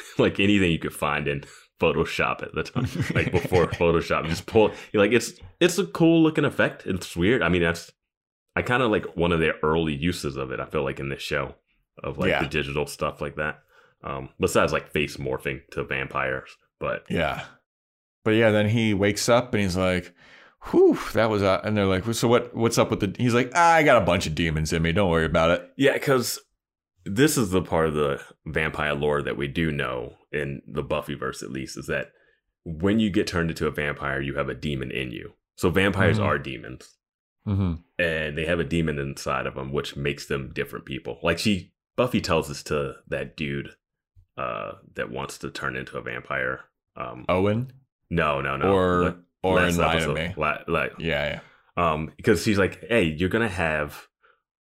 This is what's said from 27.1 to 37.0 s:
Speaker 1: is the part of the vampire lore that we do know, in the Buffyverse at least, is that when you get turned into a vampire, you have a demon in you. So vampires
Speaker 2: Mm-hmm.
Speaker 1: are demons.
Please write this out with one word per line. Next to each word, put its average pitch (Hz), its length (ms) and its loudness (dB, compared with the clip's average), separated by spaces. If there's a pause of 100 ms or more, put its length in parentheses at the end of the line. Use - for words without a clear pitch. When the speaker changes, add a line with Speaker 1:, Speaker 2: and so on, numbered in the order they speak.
Speaker 1:
is 107 140 2
the 92 100 4
part 82 260 0
of 78 60 -2
the 73 280 0 (240)
vampire 76 480 -2
lore 73 280 0
that 64 160 -4
we 71 100 -4
do 80 240 0
know, 64 460 -6 (160)
in 69 340 -6
the 71 160 -6
Buffyverse 69 580 -6
at 50 100 -12
least, 65 260 -10
is - 100 -12
that 69 240 -6 (540)
when 87 340 0
you 110 100 2
get 95 180 0
turned 85 220 -2
into 80 160 -4
a 76 60 0
vampire, 69 480 -4
you 69 160 -6
have 69 140 -2
a 65 40 -8
demon 65 380 -6
in 64 200 -6
you. 50 200 -12 (240)
So 95 140 0
vampires 92 480 2
Speaker 2:
Mm-hmm. - 80 0
Speaker 1:
are 76 120 2
demons. 65 600 -12 (500)